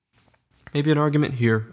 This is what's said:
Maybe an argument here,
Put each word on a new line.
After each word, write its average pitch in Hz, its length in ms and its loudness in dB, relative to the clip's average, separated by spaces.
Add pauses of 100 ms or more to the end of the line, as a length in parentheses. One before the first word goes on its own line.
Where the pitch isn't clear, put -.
(760)
Maybe 147 160 0
an 147 80 2
argument 147 360 0
here, 113 380 0